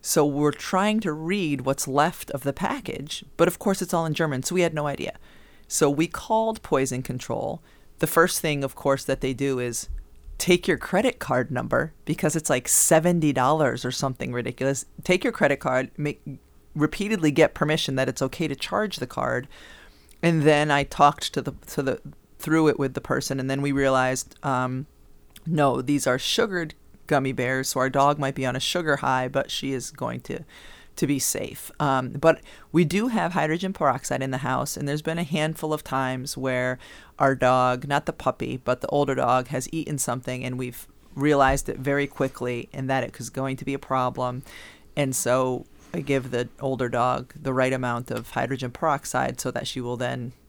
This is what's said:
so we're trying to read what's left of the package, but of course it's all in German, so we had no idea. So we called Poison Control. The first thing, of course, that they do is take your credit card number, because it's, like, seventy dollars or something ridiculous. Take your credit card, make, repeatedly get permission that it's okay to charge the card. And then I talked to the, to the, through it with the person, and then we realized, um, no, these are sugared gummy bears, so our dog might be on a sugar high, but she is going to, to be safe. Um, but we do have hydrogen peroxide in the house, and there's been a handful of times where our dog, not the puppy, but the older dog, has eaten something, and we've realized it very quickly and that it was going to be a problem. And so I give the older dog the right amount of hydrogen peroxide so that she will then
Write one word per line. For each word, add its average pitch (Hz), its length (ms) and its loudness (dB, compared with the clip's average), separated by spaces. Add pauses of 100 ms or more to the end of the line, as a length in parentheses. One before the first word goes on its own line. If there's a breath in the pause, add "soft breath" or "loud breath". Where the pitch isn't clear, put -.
so 151 240 2
we're 147 260 2
trying 208 480 0
to 185 120 -2
read 160 500 -2
what's 135 260 -2
left 143 440 0
of 135 100 -6
the 139 100 -2
package, - 720 -6 (120)
but 170 120 6
of 175 100 -4
course 196 220 0
it's 180 140 -4
all 165 120 0
in 156 80 -2
German, 143 280 0
so - 120 -4
we 180 80 4
had 165 120 2
no 147 120 -2
idea. - 300 -6 (520 soft breath)
So - 200 4
we 151 180 2
called 220 560 -2
Poison 131 400 0
Control. 123 600 -6 (380 soft breath)
The 160 60 0
first 170 340 4
thing, 147 240 0
of 135 100 -4
course, 135 300 0
that 135 160 -2
they 135 120 -2
do 135 260 -2
is 123 300 -4 (480)
take 180 320 4
your 160 80 4
credit 220 420 0
card 123 320 0
number, 123 420 0 (120)
because 151 320 0
it's, 156 140 -2
like, 127 180 2
seventy 160 640 4
dollars 131 520 2
or 123 80 -2
something 127 400 -4
ridiculous. 123 520 -2 (200)
Take 180 200 2
your 240 80 2
credit 143 260 2
card, 131 380 0
make, 147 240 -4 (540)
repeatedly 160 560 2
get 147 240 6
permission 151 400 0
that 131 140 0
it's 135 120 -6
okay 147 280 -2
to 139 80 -4
charge 202 400 -2
the 127 100 -6
card. 123 400 -4 (760 loud breath)
And 165 200 4
then 151 280 6
I 143 140 2
talked - 500 2
to 147 60 -2
the, 139 120 -6 (160)
to - 140 -4
the, 135 180 -2 (380)
through 156 300 4
it - 100 4
with 135 160 -2
the 135 60 -4
person, 135 400 -2
and 131 80 -4
then 135 140 0
we 143 100 0
realized, 131 720 2
um, 127 420 -2 (600)
no, 143 340 4
these 135 260 0
are 131 120 2
sugared 185 560 -2 (320)
gummy 135 260 2
bears, 127 380 0
so 135 100 0
our 131 100 2
dog 143 280 4
might 139 160 -2
be 135 120 -4
on 127 100 -2
a 131 40 -2
sugar 156 360 0
high, 131 320 0
but 135 220 -2
she 135 220 -4
is 123 180 -6
going 123 320 -6
to, - 180 -8 (560 loud breath)
to 160 100 0
be 139 120 0
safe. - 600 -4
Um, 135 320 0
but 160 300 4 (320 loud breath)
we 175 140 6
do 202 220 0
have 185 260 0
hydrogen 170 400 0
peroxide 131 480 0
in 131 80 -2
the 127 80 -2
house, 127 380 -2
and 143 120 -4
there's 151 140 -2
been 165 160 -4
a 170 60 -2
handful 156 500 -2
of 147 100 -6
times 131 520 -4
where 127 420 0 (400 loud breath)
our 135 160 4
dog, 127 520 4
not 143 200 0
the - 80 -4
puppy, - 420 -2
but 127 240 -2
the - 80 -6
older 143 260 2
dog, 127 340 2
has 131 220 -4
eaten 156 280 -4
something, 127 460 -4
and 127 140 -6
we've 123 280 -8 (280)
realized 139 540 4
it - 100 -4
very 143 280 0
quickly 123 640 -4
and 131 160 -6
that 131 160 0
it - 140 -12
was 123 100 -10
going 131 300 -4
to - 80 -10
be 139 80 -4
a 135 40 -6
problem. 127 640 -2 (540 loud breath)
And 135 180 0
so 127 520 2 (260)
I 165 80 -4
give 135 300 0
the 120 180 -2 (120)
older 131 280 -2
dog 123 520 0
the 135 120 -4
right 127 200 2
amount 123 380 -2
of 117 200 -6
hydrogen 127 400 -2
peroxide 131 680 -2
so 131 100 -4
that - 180 -6
she 127 120 -8
will 120 160 -6
then 123 360 -6 (160)